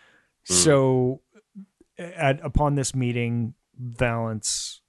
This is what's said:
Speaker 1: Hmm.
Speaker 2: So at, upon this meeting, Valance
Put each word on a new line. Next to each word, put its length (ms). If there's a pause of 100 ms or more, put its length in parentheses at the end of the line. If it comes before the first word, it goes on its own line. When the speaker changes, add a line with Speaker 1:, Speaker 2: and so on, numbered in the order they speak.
(480)
Speaker 1:
Hmm. 60
Speaker 2:
So 680 (800)
at, 460
upon 300
this 200
meeting, 600 (240)
Valance 1120